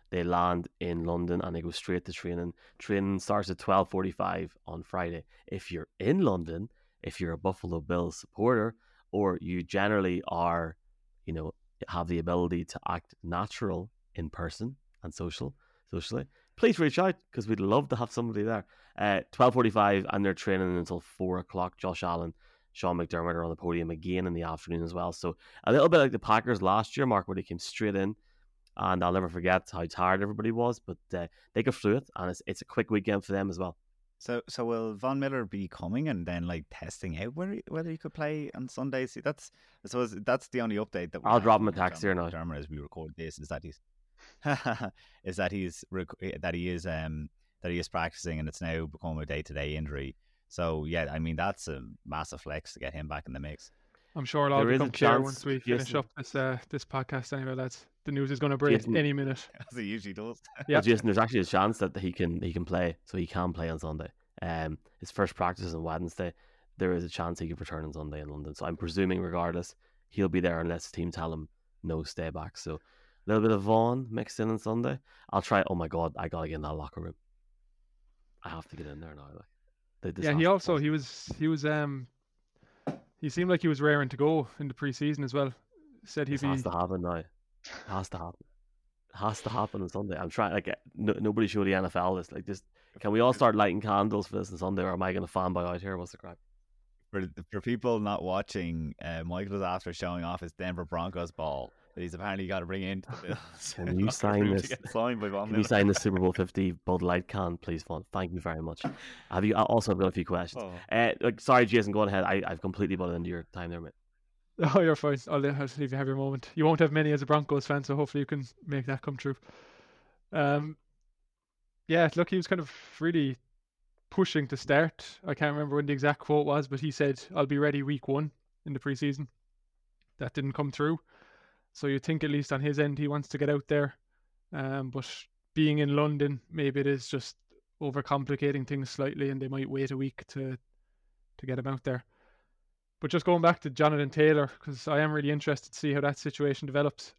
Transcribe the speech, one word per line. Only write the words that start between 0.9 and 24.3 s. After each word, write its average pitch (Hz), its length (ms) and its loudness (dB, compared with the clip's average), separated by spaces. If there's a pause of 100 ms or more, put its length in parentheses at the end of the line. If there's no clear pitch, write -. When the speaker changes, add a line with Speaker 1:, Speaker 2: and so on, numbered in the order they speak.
Speaker 1:
London 87 380 0
and 85 120 -4
they 85 80 -4
go 85 100 -6
straight 90 340 -4
to 90 80 -8
training. 87 400 -6 (260)
Training 98 400 0
starts 101 300 -2
at 90 80 -4
twelve 95 320 4
forty-five 92 680 -2 (100)
on 85 160 -10
Friday. 85 440 -6 (220)
If - 220 -10
you're 82 200 -8 (100)
in 147 220 4
London, 87 480 0 (340)
if - 160 -8
you're 85 140 -2
a 82 40 -8
Buffalo 90 440 -2
Bills 87 360 -2
supporter, 113 580 2 (360)
or 95 300 2
you 87 220 -2
generally 98 640 2
are, 85 480 0 (480)
you 82 80 -6
know, 80 200 -6 (360)
have 85 180 -4
the 85 120 0
ability 87 440 2
to - 240 -12
act - 340 -6
natural 90 680 -4 (240)
in 80 140 -6
person 104 480 -8 (260)
and - 100 -10
social, 90 400 -6 (380)
socially, 110 340 -6 (300)
please - 240 4
reach 156 200 2
out 185 160 4 (180)
'cause 110 160 -4
we'd 107 100 2
love 113 300 4
to 120 80 0
have 117 120 -4
somebody 113 340 -2
there. 110 220 -2 (320)
Uh, 101 220 2 (140)
twelve 127 220 8
forty-five, 101 560 6
and 101 120 2
they're 98 100 4
training 92 440 0
until 87 240 -4
four 92 380 -4
o'clock. 90 380 -4
Josh 92 260 -4
Allen, 85 300 -2 (380)
Sean 87 240 0
McDermott 85 400 -2
are 85 80 -2
on 82 60 -2
the 80 80 -6
podium 85 320 -2
again 90 360 -2
in 90 80 -2